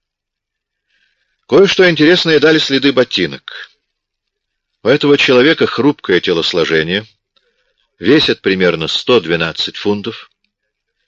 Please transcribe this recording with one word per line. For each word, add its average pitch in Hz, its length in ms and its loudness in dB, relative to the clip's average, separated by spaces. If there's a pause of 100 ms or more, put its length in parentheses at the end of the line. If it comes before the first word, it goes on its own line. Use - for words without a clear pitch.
(1500)
Кое-что 185 420 4
интересное 156 500 2
дали 156 180 2
следы 135 340 -2
ботинок. 92 800 -4 (1120)
У 104 40 -4
этого 143 300 2
человека 131 500 2
хрупкое 120 520 -2
телосложение, 82 840 -2 (960)
весит 123 420 0
примерно 90 460 -2
сто 120 320 0
двенадцать 82 580 -6
фунтов, 104 520 -8 (800)